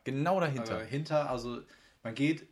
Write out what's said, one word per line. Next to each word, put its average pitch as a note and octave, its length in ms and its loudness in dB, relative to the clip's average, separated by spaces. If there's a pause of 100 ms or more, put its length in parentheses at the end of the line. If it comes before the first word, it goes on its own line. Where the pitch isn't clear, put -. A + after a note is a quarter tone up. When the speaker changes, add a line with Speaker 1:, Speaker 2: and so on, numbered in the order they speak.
Speaker 1:
Genau D3+ 340 2
dahinter. C3 380 0
Speaker 2:
Also A2 100 -4
hinter, D3 440 0
also A#2+ 300 -4 (440)
man A#2 100 -6
geht D3+ 360 2